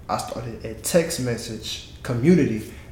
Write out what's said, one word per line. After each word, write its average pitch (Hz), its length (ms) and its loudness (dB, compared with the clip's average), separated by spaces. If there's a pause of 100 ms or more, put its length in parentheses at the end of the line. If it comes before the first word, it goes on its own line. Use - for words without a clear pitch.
I 110 80 0
started - 480 -8
a 113 100 -8
text 165 460 2
message 117 680 -6 (140)
community 123 680 4 (200)